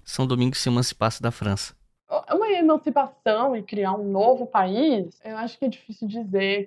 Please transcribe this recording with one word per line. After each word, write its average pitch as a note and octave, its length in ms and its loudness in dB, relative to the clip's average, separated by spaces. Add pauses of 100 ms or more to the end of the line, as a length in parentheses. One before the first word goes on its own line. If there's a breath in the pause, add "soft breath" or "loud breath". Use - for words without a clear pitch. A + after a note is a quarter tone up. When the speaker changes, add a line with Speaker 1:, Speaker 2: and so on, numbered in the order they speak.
Speaker 1:
São - 240 -2
Domingos B2+ 320 0
se - 80 -4
emancipasse A#2+ 540 0
da A#2 100 0
França. - 420 -4 (600)
Speaker 2:
Uma G#4+ 180 2
emancipação C#4 1040 2
e G#3+ 80 -6
criar G3 300 -2
um G#3 100 -4
novo A3 420 2
país, G3+ 760 0
eu A3 140 -12
acho A3+ 200 -10
que - 60 -8
é C4 60 0
difícil - 360 -10
dizer G3 600 -2